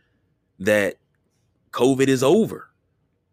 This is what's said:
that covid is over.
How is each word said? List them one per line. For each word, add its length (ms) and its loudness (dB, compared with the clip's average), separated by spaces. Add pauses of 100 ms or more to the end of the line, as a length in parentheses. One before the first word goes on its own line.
(600)
that 400 -2 (720)
covid 380 0
is 120 0
over. 480 0 (640)